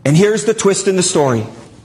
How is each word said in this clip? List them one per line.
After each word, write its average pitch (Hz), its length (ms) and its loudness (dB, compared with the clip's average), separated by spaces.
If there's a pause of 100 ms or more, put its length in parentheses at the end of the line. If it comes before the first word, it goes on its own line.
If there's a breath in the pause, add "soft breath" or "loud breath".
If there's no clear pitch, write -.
And 151 140 2
here's 208 280 2
the 226 80 0
twist 196 340 -2
in 190 80 0
the 180 80 0
story. 127 420 0 (400)